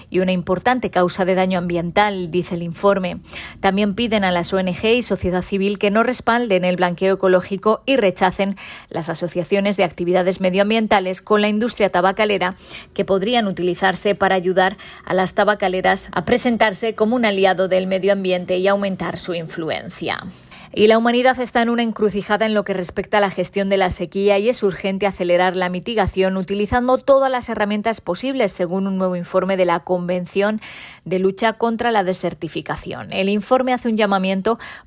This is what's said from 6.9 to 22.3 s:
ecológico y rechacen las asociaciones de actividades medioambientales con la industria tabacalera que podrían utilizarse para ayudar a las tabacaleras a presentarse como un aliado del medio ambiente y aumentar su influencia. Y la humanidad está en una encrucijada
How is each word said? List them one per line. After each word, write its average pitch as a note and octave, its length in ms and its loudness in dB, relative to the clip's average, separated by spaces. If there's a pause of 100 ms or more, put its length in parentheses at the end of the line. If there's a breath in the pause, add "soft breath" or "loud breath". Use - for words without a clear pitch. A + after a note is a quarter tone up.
ecológico F#3+ 720 2
y C4+ 100 2
rechacen G3 600 0 (320 loud breath)
las E3 200 -6
asociaciones F3 680 -2
de G3 80 2
actividades F3+ 560 0
medioambientales G3 840 2
con G#3 180 2
la G#3 80 2
industria G#3+ 400 0
tabacalera F#3+ 680 0 (360 loud breath)
que G3 120 -2
podrían G#3 420 0
utilizarse F#3 680 0
para F#3+ 180 2
ayudar F#3 420 2 (300 loud breath)
a - 80 -2
las F#3 200 0
tabacaleras F#3+ 760 0
a F#3 140 -4
presentarse A3+ 720 0
como A3 180 2
un B3 100 0
aliado F#3+ 440 2
del F#3 180 2
medio F#3+ 260 2
ambiente F#3 460 0
y F#3 80 2
aumentar F#3+ 540 -2
su F3+ 140 -6
influencia. D#3+ 920 -6 (480 loud breath)
Y G#3 120 4
la A3 100 6
humanidad A#3+ 420 2
está B3 220 -2
en A#3 80 2
una A#3 140 0
encrucijada G#3 640 0